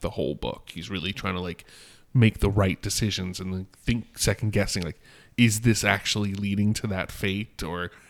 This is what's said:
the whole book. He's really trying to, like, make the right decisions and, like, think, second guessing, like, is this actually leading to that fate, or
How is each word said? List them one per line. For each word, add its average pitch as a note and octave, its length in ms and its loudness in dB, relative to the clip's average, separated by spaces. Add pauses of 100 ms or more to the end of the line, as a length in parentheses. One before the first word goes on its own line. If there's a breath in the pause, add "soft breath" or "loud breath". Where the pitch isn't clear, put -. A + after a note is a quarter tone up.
the F#2+ 100 -2
whole D2 240 -2
book. - 400 -8
He's E2+ 160 -12
really F#2 220 -4
trying F#2+ 220 -4
to, F2+ 60 -4
like, F2 240 -8 (480 soft breath)
make A2+ 280 6
the G2+ 100 2
right G2 300 2
decisions F#2+ 600 -2
and, F#2 140 -6
like, F#2 220 -8
think, - 420 -4
second G#2+ 340 0
guessing, G2 300 0
like, D#2 180 -6 (360 soft breath)
is A2 240 4
this A2+ 240 4
actually G2+ 500 2
leading G2+ 400 0
to - 120 -4
that F#2+ 240 -4
fate, G2+ 520 -4
or F2 280 -6 (200 soft breath)